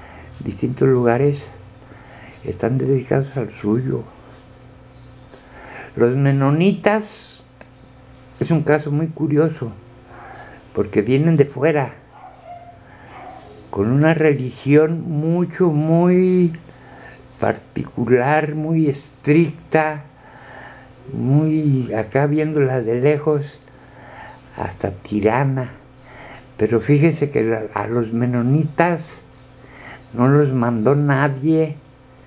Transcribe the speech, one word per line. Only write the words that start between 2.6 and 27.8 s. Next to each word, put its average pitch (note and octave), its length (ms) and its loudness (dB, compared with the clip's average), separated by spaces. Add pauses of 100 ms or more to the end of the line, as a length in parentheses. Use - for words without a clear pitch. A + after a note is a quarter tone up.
dedicados C3+ 580 -2
al A#2 160 -6
suyo. B2 520 -4 (1900)
Los A#2+ 200 2
menonitas D#3 1200 0 (1000)
es - 140 -2
un D#3 100 2
caso D3+ 300 0
muy D3+ 160 -2
curioso, D#3 640 -2 (1000)
porque G#2 300 0
vienen C#3+ 340 2
de C#3+ 80 4
fuera, C#3 500 -2 (1800)
con G#2 200 -2
una D3 240 4
religión D3+ 880 2
mucho, E3+ 680 0
muy F3 840 4 (880)
particular, B2+ 1120 0
muy D#3 340 0
estricta, D#3 1160 -2 (1080)
muy, C#3 840 0
acá B2 320 0
viéndola D3 540 0
de A#2 200 -2
lejos, D3 580 0 (1000)
hasta F#2 340 -6
tirana. B2 800 -2 (840)
Pero A2+ 240 0
fíjense D3 500 2
que B2 120 0
la, A2 200 -2 (120)
a G#2 120 -4